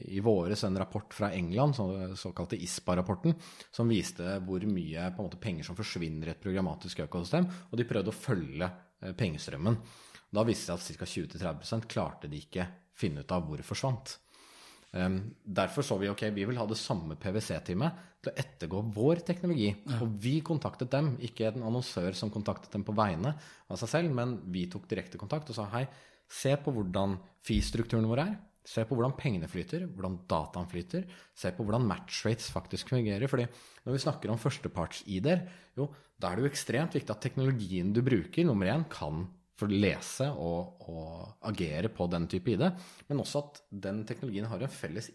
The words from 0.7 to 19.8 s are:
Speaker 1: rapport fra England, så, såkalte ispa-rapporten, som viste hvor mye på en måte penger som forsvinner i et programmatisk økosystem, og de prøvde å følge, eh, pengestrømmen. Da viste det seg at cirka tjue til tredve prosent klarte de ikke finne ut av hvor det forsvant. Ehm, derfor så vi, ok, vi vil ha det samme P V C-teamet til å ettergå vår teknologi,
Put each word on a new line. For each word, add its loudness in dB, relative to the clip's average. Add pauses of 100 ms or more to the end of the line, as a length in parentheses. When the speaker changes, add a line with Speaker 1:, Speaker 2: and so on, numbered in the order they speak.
Speaker 1:
rapport -2
fra 0
England, 2
så, 0 (280)
såkalte -4
ispa-rapporten, 2 (400)
som 4
viste 2 (240)
hvor 0
mye 0
på -8
en -4
måte -10
penger -4
som -8
forsvinner -4
i -6
et -16
programmatisk -2
økosystem, 2 (220)
og 2
de 0
prøvde 0
å -8
følge, -2 (320)
eh, -6
pengestrømmen. 0 (580)
Da 4
viste 2
det -2
seg -
at -8
cirka -8
tjue -4
til -12
tredve -2
prosent -4
klarte -4
de -6
ikke -4 (260)
finne -2
ut -8
av 2
hvor -4
det -10
forsvant. -2 (760)
Ehm, 2 (260)
derfor 2
så 0
vi, 2
ok, -2 (100)
vi 0
vil 0
ha 0
det -2
samme -2
P -2
V 2
C-teamet 0 (280)
til -4
å -18
ettergå -4 (120)
vår 4
teknologi, 2 (160)